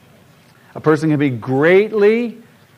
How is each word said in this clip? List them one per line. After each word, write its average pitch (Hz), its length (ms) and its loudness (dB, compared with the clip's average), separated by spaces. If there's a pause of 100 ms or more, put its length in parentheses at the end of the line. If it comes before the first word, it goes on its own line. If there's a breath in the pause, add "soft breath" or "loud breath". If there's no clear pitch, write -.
(760 soft breath)
A - 60 -16
person 156 300 0
can 147 80 0
be 143 120 0
greatly, 202 1080 0 (400 soft breath)